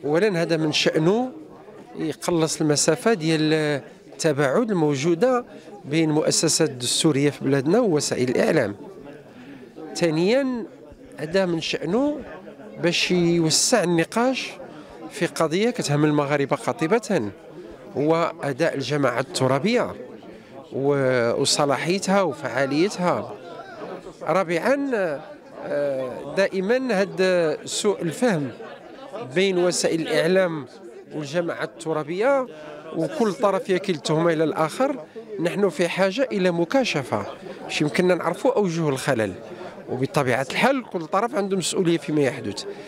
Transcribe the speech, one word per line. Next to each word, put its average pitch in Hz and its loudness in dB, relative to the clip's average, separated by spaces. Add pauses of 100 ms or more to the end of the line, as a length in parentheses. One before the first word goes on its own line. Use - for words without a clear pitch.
أولًا 170 2
هذا 165 0
من 156 0
شأنه 208 2 (640)
يقلص 160 -2
المسافة 156 4
ديال 156 2 (600)
التباعد 151 2
الموجودة 170 2 (400)
بين 156 2
المؤسسات 151 2
الدستورية 135 2
في - -6
بلادنا 139 4
ووسائل 147 2
الإعلام. 123 2 (1200)
ثانيًا 214 2 (520)
هذا 165 0
من 165 -2
شأنه 247 -2 (640)
باش 170 2
يوسع 170 4
النقاش 180 0 (600)
في - -2
قضية 175 0
كتهم 147 0
المغاربة 143 2
قاطبة، 160 0 (680)
هو 160 2 (120)
أداء 139 0
الجماعات 131 0
الترابية 143 0 (800)
و-، 131 2
وصلاحيتها 160 2
وفعاليتها. 139 0 (880)
رابعًا، 190 0 (720)
آه، 143 -4
دائمًا 196 2
هاد 175 2
سوء - -2
الفهم 165 0 (840)
بين 190 4
وسائل 175 2
الإعلام 156 2 (500)
والجماعات 151 -4
الترابية، 180 -2 (480)
وكل 170 0
طرف 190 0
يكيل 185 0
التهمة 160 2
إلى 160 2
الآخر. 156 0 (340)
نحن 175 2
في 170 0
حاجة 196 2
إلى 185 2
مكاشفة 170 0 (380)
باش - -4
يمكننا 180 4
نعرفوا 170 0
أوجه 165 2
الخلل، 120 0 (560)
وبطبيعة 127 0
الحال 254 2 (100)
كل 170 -4
طرف 226 -2
عنده 196 0
مسؤولية 170 2
فيما 151 0
يحدث. 120 -2 (220)